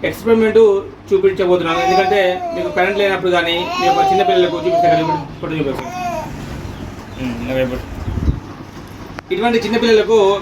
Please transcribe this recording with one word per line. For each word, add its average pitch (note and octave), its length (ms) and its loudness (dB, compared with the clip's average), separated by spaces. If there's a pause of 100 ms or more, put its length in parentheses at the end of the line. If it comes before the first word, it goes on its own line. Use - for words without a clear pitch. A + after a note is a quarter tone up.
ఎక్స్‌పెరిమెంట్ G#3+ 540 2 (560)
చూపించబోతున్నాను. F3+ 680 2
ఎందుకంటే F#3 760 2
మీకు - 200 -4
కరెంట్ F#3+ 220 0
లేనప్పుడు F#3+ 340 0
కానీ, F3 360 0 (120)
మీ F#4 80 2
యొక్క G4 240 2
చిన్న F#4+ 120 2
పిల్లలకు F4 340 2
చూపిస్తే F4+ 320 2
కానీ, E3+ 120 2
ఇప్పుడు - 400 -4
ఫోటో E3 120 -6
చూపిస్తాను. D3 360 -4 (1300)
ఉమ్, A#2+ 260 -6
ఇలా C3 120 0
ఇప్పుడు - 1700 -6
ఇటువంటి A3+ 240 2
చిన్న A3 200 0
పిల్లలకు G#3 640 4